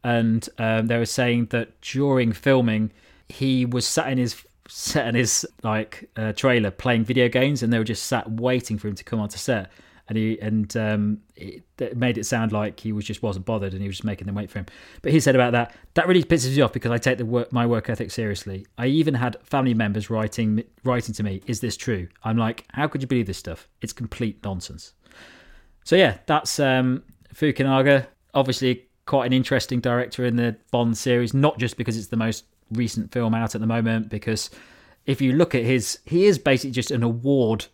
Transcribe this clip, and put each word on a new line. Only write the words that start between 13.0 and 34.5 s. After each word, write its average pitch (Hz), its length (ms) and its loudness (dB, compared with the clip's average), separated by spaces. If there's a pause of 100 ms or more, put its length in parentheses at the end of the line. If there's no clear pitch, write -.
just - 160 -8
wasn't 95 240 -4
bothered 101 280 -4
and 95 100 -6
he 98 40 -4
was 98 100 -8
just - 60 -12
making 101 220 -6
them 101 80 -6
wait 101 160 -6
for - 80 -10
him. 92 80 -8 (380)
But 139 80 0
he 156 80 6
said 131 160 4
about 123 160 4
that, 120 240 0 (180)
"That 170 140 2
really 180 160 6
pisses 135 320 2
me 143 80 6
off 113 100 2
because 120 160 -2
I 117 80 2
take 120 220 0
the 117 80 -4
work, 120 260 -2
my 120 140 2
work 117 240 0
ethic 110 180 -4
seriously. 101 560 -6 (100)
I 120 120 -2
even 151 260 2
had 120 300 -2
family 131 320 2
members 107 340 0
writing, 110 540 0 (200)
writing 120 300 0
to - 80 -6
me, 98 240 -4
'Is 113 140 -4
this 117 180 -4
true?' 92 300 -4 (160)
I'm 113 140 0
like, 113 340 -2
'How 151 160 -2
could 139 160 -4
you 127 40 -8
believe 120 200 0
this 95 100 -6
stuff? - 300 -12 (140)
It's 110 120 -8
complete 113 500 -6
nonsense.'" 92 500 -10 (920)
So - 120 2
yeah, 151 300 4
that's, - 340 0
um, 127 440 2 (280)
Fukunaga. 135 760 2 (260)
Obviously 131 540 0 (180)
quite 131 220 2
an 127 60 2
interesting 131 460 0
director 123 460 -2
in 120 120 0
the 120 180 0 (160)
Bond 117 260 2
series, 120 380 0
not 143 240 2
just 120 180 -4
because 117 180 -2
it's 110 120 -8
the 113 100 -4
most 113 280 -2 (260)
recent 110 400 -4
film 113 240 0
out 113 180 -2
at 110 80 -4
the 110 60 0
moment, 113 420 0
because 107 400 -4 (560)